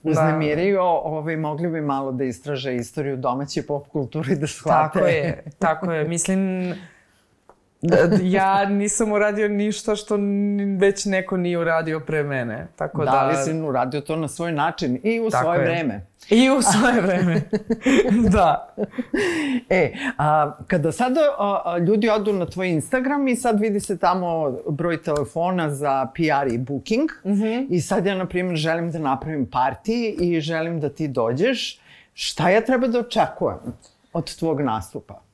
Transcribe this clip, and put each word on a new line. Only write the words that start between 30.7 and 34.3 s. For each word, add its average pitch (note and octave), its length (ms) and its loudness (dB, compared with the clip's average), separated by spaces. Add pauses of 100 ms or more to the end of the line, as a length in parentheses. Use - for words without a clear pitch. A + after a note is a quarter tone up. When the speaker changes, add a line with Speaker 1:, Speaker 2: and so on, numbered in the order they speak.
Speaker 2:
da D3 100 -2
ti D#3 180 -6
dođeš. C3 720 -2 (340)
Šta - 360 -2
ja G#3 120 4
treba B3+ 260 0
da A#3+ 120 0
očekujem E3+ 600 -2 (540)
od - 220 -6